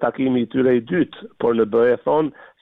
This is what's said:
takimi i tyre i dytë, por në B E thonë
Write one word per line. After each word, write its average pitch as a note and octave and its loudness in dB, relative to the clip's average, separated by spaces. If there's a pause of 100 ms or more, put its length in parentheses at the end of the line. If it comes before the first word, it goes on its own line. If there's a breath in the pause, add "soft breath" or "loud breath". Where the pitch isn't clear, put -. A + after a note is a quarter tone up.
takimi B2+ -2
i A#2 -6
tyre B2+ 2
i A#2 -2
dytë, E3 -2 (240)
por A#2 0
në A2+ 2
B - 0 (200)
E - -2
thonë D3 0 (300 loud breath)